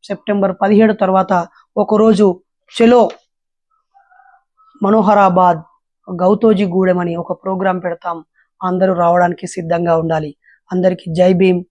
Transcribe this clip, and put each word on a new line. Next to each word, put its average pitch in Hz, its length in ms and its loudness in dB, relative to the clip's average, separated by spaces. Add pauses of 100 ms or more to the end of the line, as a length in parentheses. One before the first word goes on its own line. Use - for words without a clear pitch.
సెప్టెంబర్ 196 600 -4
పదిహేడు 214 300 4
తర్వాత 190 540 0 (300)
ఒకరోజు 208 640 2 (320)
చలో 233 360 4 (1700)
మనోహరాబాద్ 190 800 2 (500)
గౌతోజీగూడెం 185 880 0
అని 170 180 -6
ఒక 175 260 -10
ప్రోగ్రాం 190 360 -4
పెడతాం, 170 460 -10 (380)
అందరూ 185 300 -2
రావడానికి 175 540 -2
సిద్ధంగా 170 500 -4
ఉండాలి. 160 400 -4 (360)
అందరికీ 185 420 -2
జై 180 180 2
భీమ్ 180 380 0